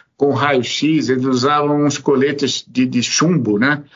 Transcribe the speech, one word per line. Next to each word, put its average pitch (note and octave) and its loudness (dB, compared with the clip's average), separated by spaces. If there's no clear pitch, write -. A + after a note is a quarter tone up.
com C#3 2
raio-x, C3+ 0
eles B2+ 0
usavam D3 0
uns C#3 0
coletes C#3+ 0
de, B2+ 0
de B2 -2
chumbo, A#2+ 0
né? C#3+ 0